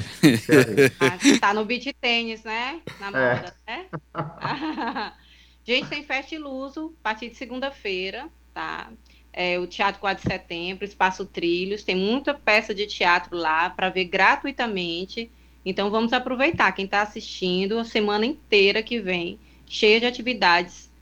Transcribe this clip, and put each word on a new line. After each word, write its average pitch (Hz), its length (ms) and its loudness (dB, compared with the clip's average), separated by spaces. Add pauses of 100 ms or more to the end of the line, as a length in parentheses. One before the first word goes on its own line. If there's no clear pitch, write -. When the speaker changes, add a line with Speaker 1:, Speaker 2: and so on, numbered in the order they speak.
Speaker 1:
<laughs> - 140 -16
Speaker 2:
Isso 135 300 6
é 151 60 8
areia. 127 420 6
Speaker 3:
Ah, 135 180 2 (220)
tá 202 140 2
no 220 100 -2
beach 247 380 -4
tênis, 233 420 -2
né? 240 360 -6 (200)
Na 196 180 -6
Speaker 2:
É. 127 180 4
Speaker 3:
moda, - 180 -10 (120)
né? 311 200 -10 (280)
<laughs> 233 1000 -6 (540)
Gente, 247 220 0
tem 294 160 -8
festa 269 320 -6
Iluso 285 640 -10
a - 40 -20
partir 226 260 -6
de 233 80 -20
segunda-feira, 226 880 -8 (280)
tá? 160 360 -10 (420)
É, 180 280 -2
o 180 80 -4
Teatro 196 340 -2
Quatro 196 240 -2
de - 80 0
Setembro, 185 500 -8
Espaço 190 420 0
Trilhos, 185 580 -2
tem 185 120 0
muita 240 380 0
peça 220 420 0
de 202 100 -2
teatro 180 520 0
lá 165 320 2
pra 185 200 -2
ver 185 160 -2
gratuitamente. 190 1300 0 (340)
Então, 196 260 -2
vamos 226 220 0
aproveitar, 254 580 0
quem 196 160 -6
tá 202 140 0
assistindo, 196 760 -2
a 226 40 -4
semana 214 420 0
inteira 208 560 4
que 240 200 -4
vem, 180 360 -4 (300)
cheia 220 320 6
de 240 60 0
atividades 196 840 2 (120)